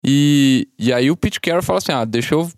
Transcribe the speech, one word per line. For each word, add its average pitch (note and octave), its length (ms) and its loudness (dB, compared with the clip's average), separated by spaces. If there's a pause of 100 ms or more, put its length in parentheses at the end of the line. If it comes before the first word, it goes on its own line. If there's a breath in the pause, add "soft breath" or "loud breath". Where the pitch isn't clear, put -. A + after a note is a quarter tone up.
e, C#3 640 2 (100)
e A#2+ 140 0
aí B2+ 180 2
o F3 60 -2
Pete - 240 -4
Carroll E3+ 200 0
fala F#3 180 -2
assim, - 120 -4
"Ah, A#2+ 140 -2
deixa A#2 280 -2
eu E3+ 240 -2